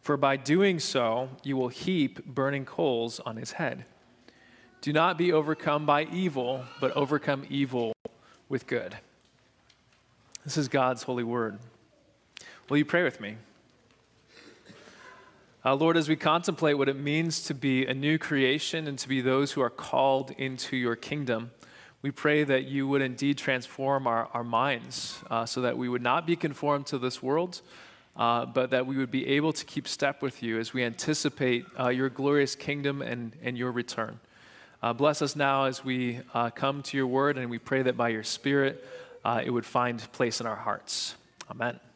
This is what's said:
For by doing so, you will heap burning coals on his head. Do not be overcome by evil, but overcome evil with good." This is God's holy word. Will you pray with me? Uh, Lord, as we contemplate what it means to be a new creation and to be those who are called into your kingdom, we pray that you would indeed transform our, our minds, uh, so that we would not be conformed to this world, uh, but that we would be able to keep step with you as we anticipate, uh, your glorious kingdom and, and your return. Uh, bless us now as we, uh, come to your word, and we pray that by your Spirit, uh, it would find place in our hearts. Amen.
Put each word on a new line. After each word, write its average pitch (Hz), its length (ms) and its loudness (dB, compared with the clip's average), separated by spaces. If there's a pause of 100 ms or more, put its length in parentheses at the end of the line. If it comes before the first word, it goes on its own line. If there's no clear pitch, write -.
For 147 160 0
by 135 200 4
doing 165 420 4
so, 123 500 2 (140)
you 139 140 -2
will 127 120 0
heap 156 560 -2
burning 139 400 -2
coals 120 560 0
on 113 160 -8
his 117 160 -10
head. 135 320 -4 (960)
Do 147 120 -2
not 160 260 4
be 175 140 4
overcome 151 540 2
by 147 180 4
evil, 135 600 -2 (160)
but 131 120 2
overcome 139 580 0
evil 127 420 0 (560)
with 131 180 -4
good." - 320 -4 (1500)
This 143 120 -4
is 143 120 0
God's 127 340 2
holy 123 220 -2
word. 113 340 -2 (1080)
Will 147 100 4
you 147 60 6
pray 170 180 2
with 139 180 -2
me? 107 160 -10 (2250)
Uh, 131 100 4
Lord, 165 220 4
as 156 120 2
we 156 80 4
contemplate 156 640 2
what 139 100 4
it 135 80 0
means 151 460 -2
to - 120 -4
be 131 300 2
a 127 80 -2
new 147 260 2
creation 151 680 0
and 139 140 -8
to - 80 -8
be 135 120 0
those 131 320 2
who 143 80 -2
are 120 100 2
called 135 640 0
into 131 440 -6
your 120 200 0
kingdom, 120 540 -4 (500)
we 139 120 -2
pray 151 320 2
that 135 200 2
you 135 220 -2
would 139 160 2
indeed 135 340 0
transform 135 720 -2
our, 113 260 2
our 120 120 -2
minds, 120 840 -2
uh, 117 160 0
so 127 180 -2
that 120 140 2
we 123 120 -2
would 123 140 -2
not 135 220 4
be 170 120 2
conformed 147 500 0
to 143 120 -4
this 123 240 -4
world, 160 380 -2 (560)
uh, 120 280 2
but 127 260 0
that 127 140 2
we 135 120 -4
would 131 140 -2
be 127 180 -2
able 147 240 2
to - 120 -6
keep - 220 -8
step - 360 -2
with 131 200 -6
you 113 160 -2
as 113 140 -6
we 127 120 -2
anticipate, 127 800 0 (140)
uh, 127 100 2
your 131 200 2
glorious 139 460 2
kingdom 139 460 -4
and, 120 420 -6
and 123 140 -4
your 123 140 -4
return. 113 480 -4 (640)
Uh, 117 100 0
bless 143 300 2
us 143 140 -2
now 139 280 2
as 127 200 -2
we, 127 360 -2 (140)
uh, 120 160 2
come 139 320 -2
to - 140 -6
your 135 100 2
word, 135 320 2
and 123 100 -4
we 117 100 -6
pray 131 240 0
that 127 140 2
by 120 120 2
your 110 160 -2
Spirit, 139 600 0 (400)
uh, 117 200 2
it 123 60 -2
would 120 160 0
find 123 340 0 (120)
place 120 280 0
in 117 60 -6
our 107 100 -4
hearts. - 580 -6 (360)
Amen. 117 280 -4 (180)